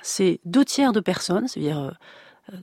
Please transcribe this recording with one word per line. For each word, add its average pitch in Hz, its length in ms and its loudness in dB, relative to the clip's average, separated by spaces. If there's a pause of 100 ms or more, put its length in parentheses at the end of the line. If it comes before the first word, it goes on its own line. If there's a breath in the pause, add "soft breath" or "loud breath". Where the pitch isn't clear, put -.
C'est - 420 0
deux 240 200 4
tiers 269 280 2
de 208 80 2
personnes, 185 480 -2
c'est-à-dire, 151 300 -4
euh, - 840 -12